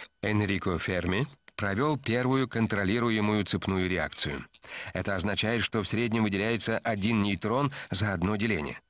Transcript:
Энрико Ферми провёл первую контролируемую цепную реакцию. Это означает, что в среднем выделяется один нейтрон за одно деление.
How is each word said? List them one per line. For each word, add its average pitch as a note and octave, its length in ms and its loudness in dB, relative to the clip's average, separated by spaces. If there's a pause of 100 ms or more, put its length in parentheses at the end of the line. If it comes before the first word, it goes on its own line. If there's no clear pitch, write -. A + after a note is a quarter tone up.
(220)
Энрико G2+ 560 0
Ферми F#2 480 0 (300)
провёл B2 420 0
первую B2+ 500 0
контролируемую G#2+ 960 2
цепную F#2 460 0
реакцию. D2+ 560 -2 (480)
Это F#2+ 200 -2
означает, G#2+ 480 0
что A2 200 0
в F#2 60 0
среднем A2+ 340 2
выделяется G#2+ 560 0
один G#2+ 440 0
нейтрон A2 480 0 (200)
за G#2+ 240 0
одно F#2 220 0
деление. F2+ 540 -2